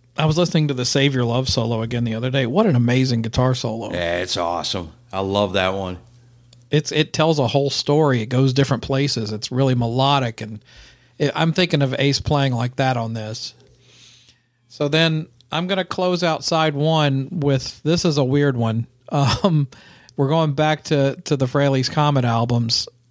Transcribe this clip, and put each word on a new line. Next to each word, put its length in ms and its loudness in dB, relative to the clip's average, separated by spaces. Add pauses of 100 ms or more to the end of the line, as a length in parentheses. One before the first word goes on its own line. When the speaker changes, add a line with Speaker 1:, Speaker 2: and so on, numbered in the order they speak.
(180)
Speaker 1:
I 80 2
was 120 2
listening 300 2
to 60 -2
the 120 -4
Save 300 2
Your 100 2
Love 240 0
solo 320 -2
again 220 -4
the 120 -2
other 140 -4
day. 160 0
What 220 2
an 80 4
amazing 460 2
guitar 340 2
solo. 360 -6
Speaker 2:
Yeah, 260 -2
it's 200 -4
awesome. 520 -4 (240)
I 80 -4
love 320 0
that 200 0
one. 240 -6 (720)
Speaker 1:
It's, 220 -2
it 220 -2
tells 260 2
a 80 2
whole 220 0
story. 520 2
It 60 -6
goes 260 2
different 300 0
places. 480 -2
It's 200 -8
really 240 2
melodic, 680 0
and 180 -12 (580)
it, 160 0
I'm 200 2
thinking 280 0
of 160 0
Ace 220 0
playing 340 0
like 220 -2
that 220 0
on 160 -6
this. 400 -10 (1120)
So 200 -4
then 400 0 (240)
I'm 160 -4
gonna 180 0
close 380 -2
out 200 -2
side 320 0
one 560 2
with, 520 -2
this 220 0
is 120 0
a 60 4
weird 340 2
one. 340 0
<laughs> 200 -20
Um, 560 2 (480)
we're 140 0
going 240 2
back 320 0
to, 400 0
to 100 0
the 120 0
Fraley's 420 2
Comet 360 2
albums. 600 0 (240)